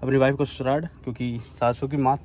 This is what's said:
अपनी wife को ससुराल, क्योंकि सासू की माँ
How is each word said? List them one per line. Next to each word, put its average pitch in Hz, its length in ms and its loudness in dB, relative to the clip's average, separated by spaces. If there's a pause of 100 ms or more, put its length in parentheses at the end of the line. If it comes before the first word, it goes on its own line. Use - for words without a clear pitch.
अपनी 135 140 2
wife 135 180 4
को 139 100 0
ससुराल, 135 420 -4 (160)
क्योंकि 120 340 -6 (140)
सासू 120 360 0
की 143 100 -4
माँ 135 280 2